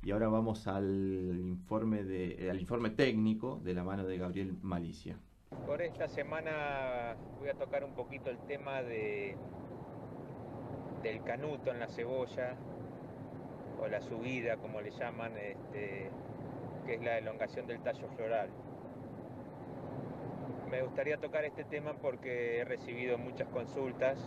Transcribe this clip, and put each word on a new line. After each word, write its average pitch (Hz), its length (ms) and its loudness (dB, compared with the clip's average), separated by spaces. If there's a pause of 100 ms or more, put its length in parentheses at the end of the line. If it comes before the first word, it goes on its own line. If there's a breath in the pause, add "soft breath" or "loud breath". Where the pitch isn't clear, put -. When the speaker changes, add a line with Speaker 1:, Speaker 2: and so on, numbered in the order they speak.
Speaker 1:
Y 90 80 0
ahora 110 180 4
vamos 110 380 4
al 98 180 2 (560)
informe 104 640 2
de, 92 400 0
eh, 92 60 2
al 92 100 2
informe 113 300 2
técnico 110 760 6
de 92 80 0
la 90 120 2
mano 95 200 0
de 92 140 0
Gabriel 90 420 0
Malicia. 87 580 -2 (480)
Speaker 2:
Por 147 140 0
esta 160 260 0
semana 143 1080 0 (240)
voy 139 80 -2
a 139 60 2
tocar 139 300 0
un 135 100 -6
poquito 131 340 -4
el 123 120 -2
tema 139 420 -2
de, 104 520 0 (1700)
del 110 200 -2
canuto 131 480 -2
en 120 100 -2
la 113 80 -2
cebolla, 127 680 -2 (1300)
o 110 80 0
la 107 140 0
subida, 117 560 0
como 107 240 -4
le 104 80 -4
llaman, 113 480 -4
este, 98 720 -4 (760)
que 120 80 2
es 113 80 -2
la 117 160 4
elongación 110 480 -2
del 120 140 -4
tallo - 340 0
floral. 110 340 2 (2250)
Me 127 120 6
gustaría 139 340 4
tocar 151 280 4
este 147 200 0
tema 147 300 0
porque 123 680 2
he 123 40 4
recibido 123 540 2
muchas 123 300 0
consultas 131 680 2 (100)